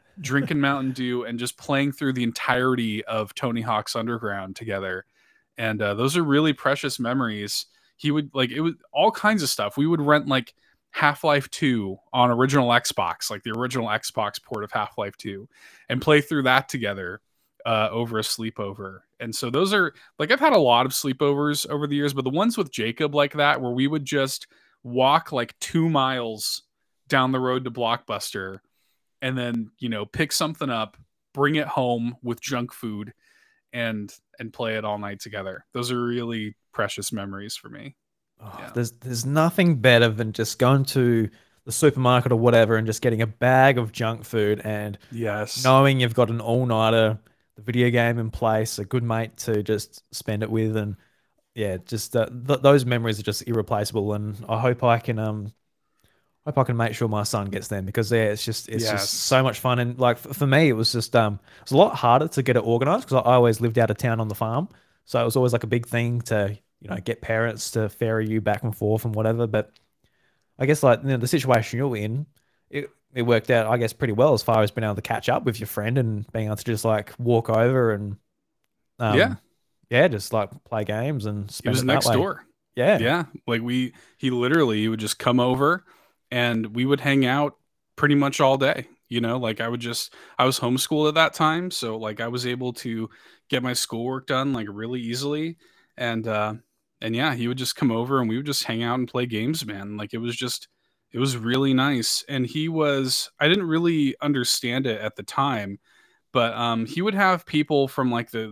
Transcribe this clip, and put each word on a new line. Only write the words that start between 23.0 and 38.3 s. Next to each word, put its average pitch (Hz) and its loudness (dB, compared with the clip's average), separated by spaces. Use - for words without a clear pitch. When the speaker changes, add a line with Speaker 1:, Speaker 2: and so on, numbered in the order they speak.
Speaker 1:
like 143 2
that, 143 2
where 123 -4
we 131 2
would 147 -4
just 135 -2
walk, 127 2
like, 120 -4
two 165 2
miles 127 -2
down 131 2
the 131 0
road 127 0
to 123 -8
Blockbuster 107 -4
and 131 -4
then, 117 -4
you 127 -6
know, 107 -4
pick 156 -4
something 156 -4
up, 110 -4
bring 143 2
it 151 -2
home 120 -2
with 120 -6
junk 123 -6
food, 107 -10
and, 113 -6
and 117 -12
play 113 -4
it 107 -6
all 104 -4
night 101 -10
together. 98 -12
Those 123 -4
are 123 -2
really 117 -4
precious - -4
memories 101 -10
for 110 -16
me. 113 -18